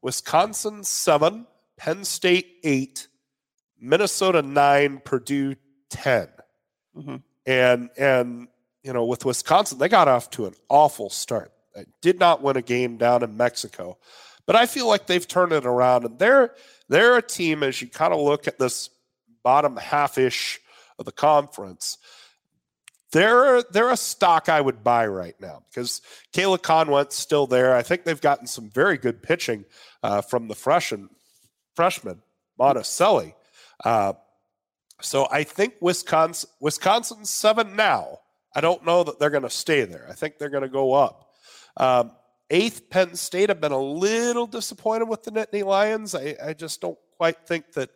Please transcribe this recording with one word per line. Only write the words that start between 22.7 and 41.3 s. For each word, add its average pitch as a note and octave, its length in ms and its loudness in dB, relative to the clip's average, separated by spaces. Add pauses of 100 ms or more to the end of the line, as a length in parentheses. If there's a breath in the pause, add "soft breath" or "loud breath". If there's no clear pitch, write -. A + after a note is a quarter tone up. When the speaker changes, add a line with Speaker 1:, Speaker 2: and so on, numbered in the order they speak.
Speaker 1:
they're, A#3+ 500 4
they're A#3 280 0
a B3 60 0
stock - 520 0
I D#3 120 4
would B2 220 -2
buy A#2 240 2
right F#2 340 -8
now F2 280 -18
because - 340 -10 (300 loud breath)
Kayla F#3 280 0
Conwent's D3 560 2
still D3 300 0
there. B2+ 300 4
I A#2+ 60 2
think F3 220 -4
they've D#3+ 160 -4
gotten C#3 260 0
some A2+ 240 -12
very D#3 280 0
good A#2 240 -4
pitching, B2 420 -4 (380 soft breath)
uh, G2+ 200 -2
from A#2 260 -4
the G#2+ 80 -10
freshen-, B2+ 520 -2 (680)
freshman, D#3+ 440 -4 (380)
Monticelli. B2+ 760 0 (500 soft breath)
Uh, G#2+ 300 2 (840)
so C3+ 300 0
I D3 140 0
think - 360 -4
Wisconsin, E3+ 720 -2 (100)
Wisconsin's G#3 680 -2
seven G#3+ 460 0
now. C#3+ 420 -2 (360)
I C#3+ 60 -2
don't E3 240 0
know E3+ 200 4
that D3+ 160 -8
they're D3 100 2
gonna C3+ 200 -2
stay C#3+ 340 0
there. F2 260 -14
I - 40 -14
think D#3 240 -10
they're C#3+ 120 -10
gonna C3+ 180 -6
go C3+ 260 0
up. - 400 0 (420 soft breath)